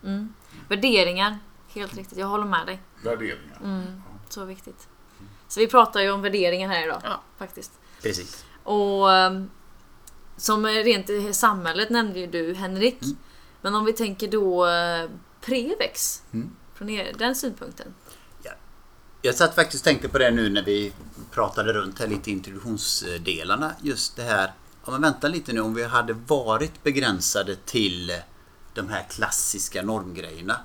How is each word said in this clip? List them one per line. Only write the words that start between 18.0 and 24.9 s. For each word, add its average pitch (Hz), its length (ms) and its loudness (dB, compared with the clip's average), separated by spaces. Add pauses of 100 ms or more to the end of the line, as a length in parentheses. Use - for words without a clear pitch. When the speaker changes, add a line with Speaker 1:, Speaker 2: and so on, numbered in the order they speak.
Speaker 4:
Ja. - 80 -14 (720)
Jag 123 140 2
satt 170 200 4
faktiskt 156 260 2
och - 40 0
tänkte 135 240 4
på - 80 0
det 127 140 6
nu 113 180 4
när 101 140 0
vi 101 300 2 (380)
pratade 110 420 0
runt 95 260 -4
här 110 80 -2
lite 104 220 -4
i 104 40 -2
introduktionsdelarna. 98 1400 -4 (100)
Just 135 340 -4
det 123 80 -8
här, 101 300 0 (320)
ja, 127 60 -6